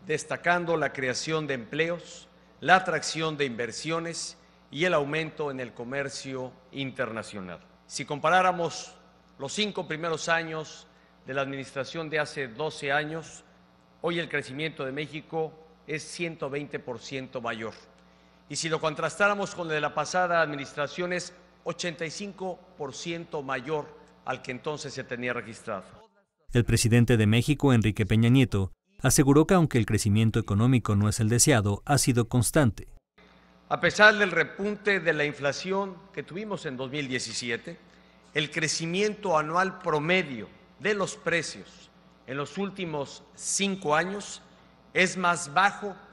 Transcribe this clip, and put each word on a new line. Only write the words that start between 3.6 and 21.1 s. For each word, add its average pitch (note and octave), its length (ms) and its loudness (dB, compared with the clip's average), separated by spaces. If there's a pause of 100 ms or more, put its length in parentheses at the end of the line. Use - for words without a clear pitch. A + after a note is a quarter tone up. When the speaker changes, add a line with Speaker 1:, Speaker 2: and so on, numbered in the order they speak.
Speaker 1:
y C#3+ 140 -4
el F3+ 100 2
aumento D3+ 560 0
en C3 120 -8
el A#2 120 -10
comercio C3 800 -8 (220)
internacional. A2 880 -8 (260)
Si - 160 -10
comparáramos E3+ 920 0 (420)
los C3+ 140 -8
cinco G3+ 340 -4
primeros D#3+ 400 -4
años D#3+ 600 -4 (380)
de C3 80 -8
la C#3 80 0
administración C#3 680 -6
de D3+ 120 -2
hace D3 280 -4
doce C#3+ 440 -6
años, D3+ 520 -4 (580)
hoy E3+ 180 -2
el D#3+ 100 -6
crecimiento D3 560 -6
de C3 60 -4
México D3+ 600 -6 (360)
es D3+ 160 -6
ciento E3 480 -6
veinte C#3+ 260 -6
por A#2+ 220 -8
ciento C3 420 -10
mayor. A2+ 320 -6 (720)
Y C#3+ 100 -8
si E3 120 -4
lo D#3 100 0
contrastáramos E3 760 0
con F3 100 -6
el D#3+ 80 -4
de D3+ 80 0
la D3 140 -2
pasada F3 440 2
administración, D3 720 -2